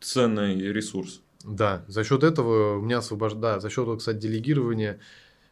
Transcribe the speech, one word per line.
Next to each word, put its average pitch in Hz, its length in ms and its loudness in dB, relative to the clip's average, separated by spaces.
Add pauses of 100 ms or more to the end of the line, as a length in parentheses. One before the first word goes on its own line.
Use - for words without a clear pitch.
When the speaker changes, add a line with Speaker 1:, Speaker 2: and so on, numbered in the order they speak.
Speaker 1:
ценный 107 560 2 (160)
ресурс. 101 480 -6 (240)
Speaker 2:
Да, 101 420 0
за 107 160 -2
счет 135 200 4
этого 113 560 4
у - 20 -4
меня 120 180 0
освобож-, 110 360 -4
да, 110 240 0
за 104 100 -6
счет, 123 180 -2
вот, 113 120 -4
кстати, 113 200 -4
делегирования, 113 800 -2 (520)